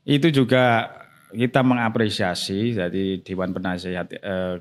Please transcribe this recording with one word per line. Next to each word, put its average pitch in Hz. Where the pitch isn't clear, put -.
itu 143
juga 127
kita 120
mengapresiasi. 110
Jadi 95
Dewan 92
Penasihat, 90
eh, 92